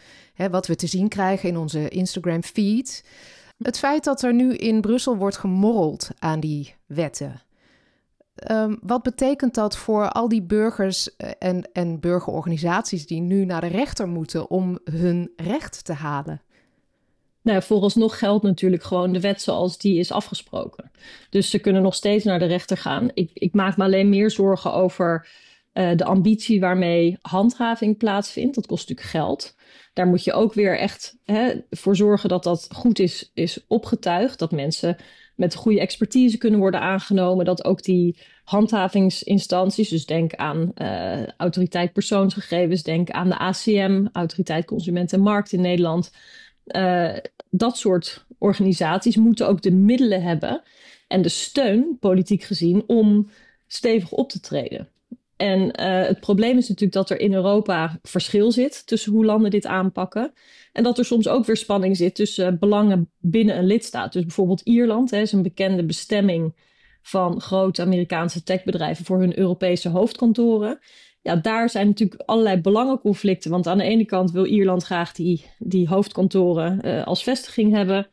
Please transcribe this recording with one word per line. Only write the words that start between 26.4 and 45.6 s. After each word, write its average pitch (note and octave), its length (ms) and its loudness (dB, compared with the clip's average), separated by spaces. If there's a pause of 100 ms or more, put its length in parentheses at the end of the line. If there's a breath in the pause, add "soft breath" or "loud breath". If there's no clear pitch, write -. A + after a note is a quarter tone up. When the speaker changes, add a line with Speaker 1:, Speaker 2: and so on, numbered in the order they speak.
Speaker 2:
waarmee F3+ 640 2
handhaving A3 760 0
plaatsvindt. G#3+ 580 -2
Dat - 120 -4
kost - 220 -6
natuurlijk - 260 -10
geld. - 400 -4 (380 soft breath)
Daar F#3 140 0
moet F3+ 160 2
je - 100 0
ook - 200 2
weer G3+ 260 0
echt, - 440 -8
hè, G#3+ 300 0 (160)
voor F#3+ 260 0
zorgen G#3 340 2
dat F3+ 140 -2
dat F3 280 -2
goed - 280 0
is, - 340 -2
is - 340 -4
opgetuigd. A3 720 -2
Dat E3 120 -4
mensen D#3+ 460 -2 (380 loud breath)
met F3+ 200 -2
goede G#3 240 2
expertise A#3 580 2
kunnen G#3+ 220 2
worden F#3+ 220 2
aangenomen. F#3 640 0
Dat F3 200 -2
ook - 180 0
die F3+ 340 2 (260 soft breath)
handhavingsinstanties, G3 1500 0
dus E3 160 -2
denk E3 300 -2
aan, D#3+ 380 -4
eh, F#2 540 -6
Autoriteit F3 640 -2
Persoonsgegevens, F#3 920 0
denk E3 260 -2
aan F3+ 200 -2
de - 120 -2
A F#3 100 -2
C - 140 -6
M, G3 460 2
Autoriteit E3+ 540 -4
Consument F3 480 -4
en F#3+ 80 4
Markt G3+ 300 2
in F3+ 100 0